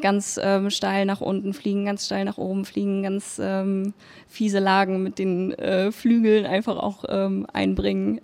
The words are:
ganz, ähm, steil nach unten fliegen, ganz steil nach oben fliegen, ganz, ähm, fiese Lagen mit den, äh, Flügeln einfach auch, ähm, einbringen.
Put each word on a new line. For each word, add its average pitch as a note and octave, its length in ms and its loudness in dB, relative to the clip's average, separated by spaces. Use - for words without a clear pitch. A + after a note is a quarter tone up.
ganz, G3+ 420 0
ähm, G3 280 2
steil G3 360 0
nach G3 140 -2
unten G3 340 -2
fliegen, G3+ 300 -2
ganz G3+ 220 -4
steil G3 180 -2
nach G3+ 120 -4
oben F#3+ 280 -4
fliegen, G3 400 -2
ganz, G3 360 -6
ähm, F#3+ 540 -2
fiese G3+ 320 0
Lagen F#3+ 460 2
mit G3 160 -6
den, F#3 320 0
äh, F#3+ 400 0
Flügeln A3 520 4
einfach F#3+ 320 0
auch, - 320 -4
ähm, G3 440 -2
einbringen. G3 720 0